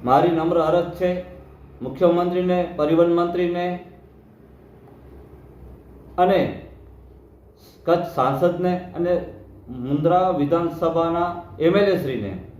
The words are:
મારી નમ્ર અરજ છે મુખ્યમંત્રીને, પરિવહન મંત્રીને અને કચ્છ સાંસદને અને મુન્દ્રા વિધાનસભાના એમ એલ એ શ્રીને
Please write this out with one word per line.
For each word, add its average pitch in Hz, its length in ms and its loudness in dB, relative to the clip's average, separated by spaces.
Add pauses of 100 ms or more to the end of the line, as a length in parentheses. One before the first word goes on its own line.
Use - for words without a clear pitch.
મારી 151 260 4
નમ્ર 165 280 0
અરજ 165 360 2
છે 180 160 0 (720)
મુખ્યમંત્રીને, 180 920 0
પરિવહન 165 360 4
મંત્રીને 175 540 -2 (2500)
અને - 500 2 (1160)
કચ્છ 175 300 2
સાંસદને 175 580 0 (220)
અને 175 260 0 (480)
મુન્દ્રા 151 640 0
વિધાનસભાના 165 1120 -2 (160)
એમ 170 180 4
એલ 202 120 4
એ 180 100 2
શ્રીને 117 340 -6 (280)